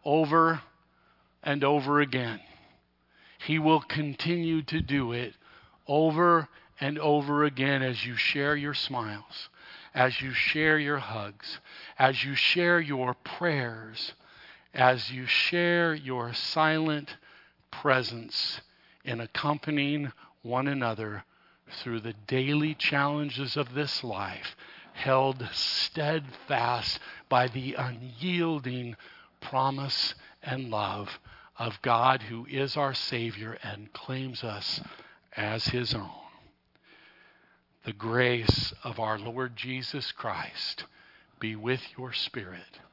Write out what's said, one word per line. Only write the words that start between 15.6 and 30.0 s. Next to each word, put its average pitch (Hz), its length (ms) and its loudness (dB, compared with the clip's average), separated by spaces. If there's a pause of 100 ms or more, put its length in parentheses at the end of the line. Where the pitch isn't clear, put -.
your 127 400 -4
silent 156 840 2 (560)
presence 120 920 0 (420)
in 120 160 -4
accompanying 147 920 -2 (300)
one 127 260 0
another 110 560 -2 (580)
through 117 200 -4
the 110 140 -8 (120)
daily 147 480 2
challenges 143 840 0
of 123 160 -2
this 143 300 -4
life, 98 520 -8 (380)
held 131 600 2
steadfast 135 1500 -2 (300)
by 127 180 6
the 131 260 -6
unyielding 127 1200 -4 (460)
promise 135 720 0 (300)